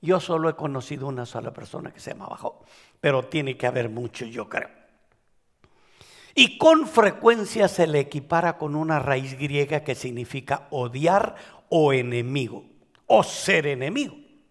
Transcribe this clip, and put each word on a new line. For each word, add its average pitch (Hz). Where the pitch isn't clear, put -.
Yo 175
solo 160
he 151
conocido 139
una 123
sola 117
persona -
que -
se -
llamaba -
Job, -
pero 135
tiene 139
que 127
haber 123
mucho, 117
yo 113
creo. -
Y -
con 320
frecuencia 214
se 170
le 151
equipara 160
con 147
una 156
raíz 135
griega 143
que 143
significa 123
odiar 147
o 156
enemigo, 120
o 214
ser 170
enemigo. 147